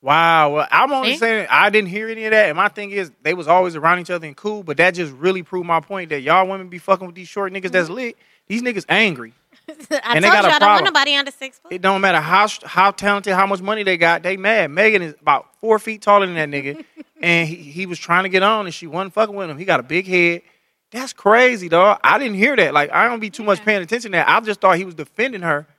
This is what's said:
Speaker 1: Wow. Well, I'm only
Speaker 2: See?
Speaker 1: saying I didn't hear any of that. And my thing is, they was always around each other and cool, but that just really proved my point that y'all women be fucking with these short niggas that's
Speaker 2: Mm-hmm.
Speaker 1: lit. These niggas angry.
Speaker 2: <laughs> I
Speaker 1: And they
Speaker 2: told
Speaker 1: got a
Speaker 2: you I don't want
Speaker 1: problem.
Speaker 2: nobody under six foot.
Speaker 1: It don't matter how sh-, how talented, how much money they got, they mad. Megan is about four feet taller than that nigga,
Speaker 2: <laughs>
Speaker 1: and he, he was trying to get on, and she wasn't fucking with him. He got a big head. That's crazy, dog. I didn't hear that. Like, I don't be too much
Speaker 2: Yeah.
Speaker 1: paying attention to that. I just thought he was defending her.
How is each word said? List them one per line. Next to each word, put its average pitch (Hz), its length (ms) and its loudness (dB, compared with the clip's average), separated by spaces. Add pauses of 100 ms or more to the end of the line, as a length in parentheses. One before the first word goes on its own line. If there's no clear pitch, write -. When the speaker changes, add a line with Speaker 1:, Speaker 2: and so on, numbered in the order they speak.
Speaker 1:
Wow. 156 480 4
Well, 147 200 -2
I'm 240 220 2
only 262 220 -2
Speaker 2:
See? 311 40 -10
Speaker 1:
saying 220 320 -2
I 180 200 4
didn't 202 200 0
hear 214 180 -8
any 220 180 -10
of 220 40 -2
that. 214 200 4
And 151 60 -6
my 196 120 0
thing 202 240 -10
is, 190 180 -6 (120)
they 156 120 -2
was 170 140 -10
always 180 260 2
around 160 240 2
each 175 120 -10
other 170 160 -6
and 143 100 -16
cool, 208 260 -8
but 151 140 -8
that 175 160 4
just 170 220 -6
really 180 280 -2
proved 180 240 -8
my 165 140 0
point 175 300 -10
that 147 100 -6
y'all 170 260 2
women 190 220 -10
be 175 100 -16
fucking 185 280 -2
with 175 100 -18
these 180 120 -20
short 196 240 -8
niggas 190 200 -8
that's 180 160 2
Speaker 2:
Mm-hmm. 170 60 -10
Speaker 1:
lit. 240 220 -10 (300)
These 233 160 -6
niggas 226 260 -6
angry. 160 440 0 (180)
Speaker 2:
<laughs> - 180 -20
I 294 460 -6
Speaker 1:
And 165 100 2
they - 40 6
Speaker 2:
told 339 40 6 (100)
Speaker 1:
got - 20 2
a - 40 6
Speaker 2:
you 311 60 4
I - 60 2
don't - 0 -
want - 0 -
Speaker 1:
problem. 202 240 4
Speaker 2:
nobody 294 320 2
under 277 160 -4
six - 260 -16
foot. - 140 -18
Speaker 1:
It 180 100 -10
don't 190 180 2
matter 185 200 4
how 180 260 2
sh-, - 180 -8
how 190 280 2
talented, 202 420 -2
how 190 140 4
much 196 120 -2
money 208 220 -4
they 190 140 0
got, 165 260 4
they 180 140 -4
mad. 190 340 0
Megan 202 320 2
is 156 180 -10
about - 280 0 (120)
four 214 200 0
feet 214 220 -12
taller 202 240 4
than 175 100 -6
that 156 140 -4
nigga, 143 340 -8 (180)
Speaker 2:
<laughs> - 180 -20
Speaker 1:
and 170 280 0
he, 165 80 -10
he 165 300 -12
was 175 120 -10
trying 175 240 0
to 190 60 -4
get 185 160 2
on, 214 220 0
and 170 80 -10
she - 120 -16
wasn't 170 280 -8
fucking 208 200 0
with 190 160 -8
him. 139 80 -12
He 175 60 -12
got 165 160 2
a - 20 -10
big 160 240 -4
head. 175 360 0 (500)
That's 254 200 -10
crazy, 220 560 2
dog. 185 360 4
I 175 140 4
didn't 233 180 -4
hear 226 180 0
that. 170 180 2
Like, 147 200 0
I 196 160 2
don't 240 100 -4
be 220 120 -8
too - 120 -14
much 208 160 0
Speaker 2:
Yeah. 208 60 -16
Speaker 1:
paying 208 180 0
attention 220 300 -8
to 175 60 0
that. 156 100 2
I 175 120 4
just 214 200 -8
thought 190 160 4
he 185 80 -6
was 180 100 -16
defending 202 480 -8
her. 156 240 -4 (120)